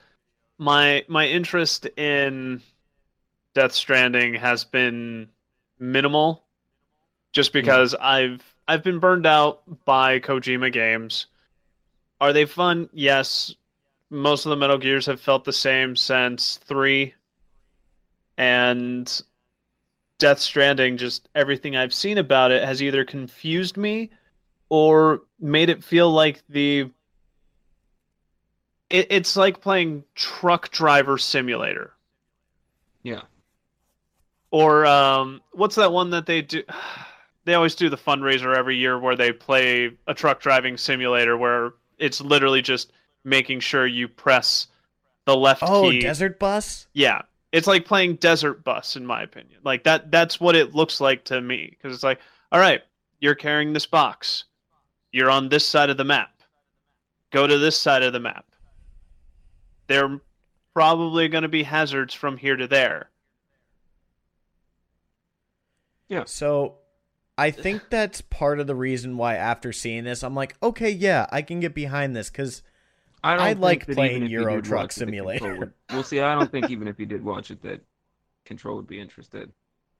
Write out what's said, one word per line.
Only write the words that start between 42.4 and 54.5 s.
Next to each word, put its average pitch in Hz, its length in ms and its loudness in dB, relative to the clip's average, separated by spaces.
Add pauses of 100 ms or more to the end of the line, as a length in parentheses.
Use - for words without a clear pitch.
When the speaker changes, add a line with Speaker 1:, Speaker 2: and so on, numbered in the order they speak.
Speaker 1:
just 127 300 -4 (320)
making 131 380 -2
sure 131 260 0
you 120 200 -4
press - 600 0 (580)
the 135 100 4
left 135 280 4
Speaker 2:
Oh, 190 260 4
Speaker 1:
key. 123 120 2
Speaker 2:
Desert 151 360 -4
Bus? 202 560 -4
Speaker 1:
Yeah. 135 300 0 (280)
It's 160 140 2
like 190 200 4
playing 180 320 0
Desert 156 460 2
Bus, 110 320 -6
in 127 120 -14
my 113 160 -6
opinion. 107 400 -20
Like, 131 220 -2
that, 156 260 2
that's 165 280 2
what 170 160 4
it 151 200 2
looks 156 260 0
like 135 240 0
to 127 160 -4
me. 123 400 -10
'Cause 131 140 -12
it's 123 80 -14
like, 131 160 -2 (320)
all 165 80 4
right, 180 240 4 (360)
you're 143 140 2
carrying 151 400 -2
this 151 140 -4
box. - 560 -2 (680)